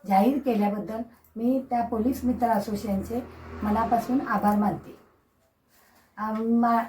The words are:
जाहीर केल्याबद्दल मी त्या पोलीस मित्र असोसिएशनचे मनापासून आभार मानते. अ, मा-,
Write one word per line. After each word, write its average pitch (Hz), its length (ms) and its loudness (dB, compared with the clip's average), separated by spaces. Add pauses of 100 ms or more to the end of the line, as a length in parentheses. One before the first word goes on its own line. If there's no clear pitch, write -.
जाहीर 208 300 4
केल्याबद्दल 208 640 -2 (340)
मी 254 340 0
त्या 240 120 0
पोलीस 233 420 -2
मित्र 247 240 0
असोसिएशनचे 208 760 -2 (400)
मनापासून 233 580 0
आभार 208 340 2
मानते. - 400 -2 (1200)
अ, 220 140 -4
मा-, 233 580 2